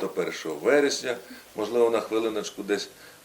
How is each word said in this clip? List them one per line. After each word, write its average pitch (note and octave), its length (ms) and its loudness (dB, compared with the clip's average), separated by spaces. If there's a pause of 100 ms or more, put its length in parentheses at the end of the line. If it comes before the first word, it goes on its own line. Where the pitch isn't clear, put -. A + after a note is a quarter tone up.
до F#2+ 80 -2
першого E2 460 -4
вересня. B2 600 2 (380)
Можливо, A#2 340 4
на A2+ 100 2
хвилиночку G#2+ 640 -2
десь, G2 260 -2 (360)